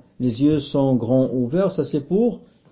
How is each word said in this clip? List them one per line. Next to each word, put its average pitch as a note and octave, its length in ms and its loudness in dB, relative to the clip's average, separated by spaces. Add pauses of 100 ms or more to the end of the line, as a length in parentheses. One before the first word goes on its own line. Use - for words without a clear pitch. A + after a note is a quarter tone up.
(180)
Les B2 240 -2
yeux D3 180 4
sont C3+ 360 0
grands B2+ 320 2
ouverts, C3 440 -2
ça D3+ 120 -2
c'est D3 160 -4
pour, G3+ 400 -2 (320)